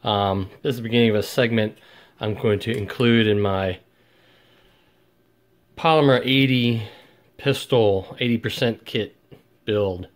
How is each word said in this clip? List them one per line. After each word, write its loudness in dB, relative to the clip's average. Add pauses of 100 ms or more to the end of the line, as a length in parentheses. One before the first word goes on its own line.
Um, -2 (120)
this -4
is -4
the -12
beginning 2
of 0
a 0
segment -2 (420)
I'm -4
going 0
to -6
include 2
in 2
my -2 (2000)
Polymer 4
eighty 2 (540)
pistol 0
eighty 0
percent -4
kit -6 (500)
build. -4